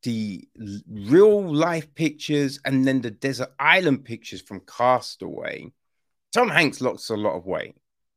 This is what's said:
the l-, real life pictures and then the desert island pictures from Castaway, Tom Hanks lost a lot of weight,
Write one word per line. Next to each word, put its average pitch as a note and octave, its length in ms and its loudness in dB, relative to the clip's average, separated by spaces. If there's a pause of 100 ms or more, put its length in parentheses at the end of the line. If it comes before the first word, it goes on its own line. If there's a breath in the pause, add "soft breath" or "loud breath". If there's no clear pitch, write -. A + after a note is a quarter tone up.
the A2 440 -4 (120)
l-, G#2 200 -10 (100)
real F3 640 4
life E3 400 0
pictures D3 720 -2
and C3+ 220 2
then C3 140 2
the A2+ 100 -6
desert B2+ 480 -6
island D3+ 460 2
pictures A2 360 -14
from F#2+ 200 -16
Castaway, - 1120 -4 (600)
Tom A#3 180 2
Hanks D3 320 2
lost - 280 -4
a A2 60 -4
lot G#2 200 -2
of F2+ 100 -12
weight, F2 300 -6 (420)